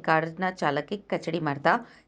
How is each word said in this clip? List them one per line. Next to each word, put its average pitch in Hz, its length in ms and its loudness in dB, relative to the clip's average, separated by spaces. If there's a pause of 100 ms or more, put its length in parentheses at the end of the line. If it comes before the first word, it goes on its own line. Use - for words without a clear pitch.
કારના 165 540 0
ચાલકે 147 500 -2
કચડી 165 380 -4
મારતા 147 340 2 (320)